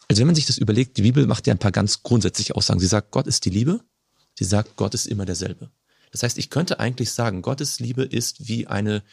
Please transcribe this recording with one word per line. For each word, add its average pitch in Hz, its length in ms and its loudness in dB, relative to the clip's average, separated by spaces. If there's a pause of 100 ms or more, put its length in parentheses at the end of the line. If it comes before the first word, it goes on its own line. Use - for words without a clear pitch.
also 104 120 4
wenn 127 80 6
man 170 80 6
sich 147 100 0
das 123 120 0
überlegt, 107 380 0
die 101 60 2
Bibel 123 240 6
macht - 220 -2
ja 113 60 4
ein 92 40 2
paar 98 140 2
ganz - 320 0
grundsätzliche 104 500 0
Aussagen. 101 240 2
Sie 92 80 2
sagt, 104 240 0
Gott - 160 0
ist - 200 -2
die 95 40 2
Liebe. 127 300 0 (580)
Sie - 60 -4
sagt, 104 320 0
Gott 98 180 -2
ist 113 120 -4
immer 98 200 -4
derselbe. 92 440 -8 (420)
Das - 100 -6
heißt, 120 160 -2
ich - 120 -8
könnte - 280 -2
eigentlich 117 320 -2
sagen, 104 320 -2
Gottes 143 380 -4
Liebe 123 240 -4
ist 120 440 -6
wie 117 200 -4
eine 104 340 -2 (100)